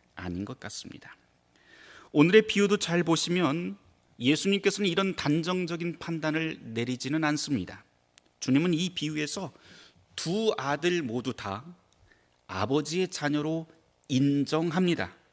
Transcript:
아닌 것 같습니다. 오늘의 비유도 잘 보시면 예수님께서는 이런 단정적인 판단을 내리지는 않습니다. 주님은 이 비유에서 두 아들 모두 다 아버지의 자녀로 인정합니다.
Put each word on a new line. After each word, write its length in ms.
아닌 300
것 140
같습니다. 560
오늘의 360
비유도 300
잘 260
보시면 720
예수님께서는 720
이런 260
단정적인 840
판단을 640
내리지는 600
않습니다. 600
주님은 320
이 160
비유에서 640
두 420
아들 440
모두 320
다 300
아버지의 600
자녀로 600
인정합니다. 1080